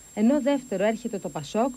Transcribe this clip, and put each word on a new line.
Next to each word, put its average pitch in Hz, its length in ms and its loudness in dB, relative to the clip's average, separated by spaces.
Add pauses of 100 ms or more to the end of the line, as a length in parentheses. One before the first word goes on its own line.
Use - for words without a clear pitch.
(140)
ενώ 247 280 4
δεύτερο 240 420 0
έρχεται 214 360 -2
το 175 100 -8
πασόκ 214 480 -2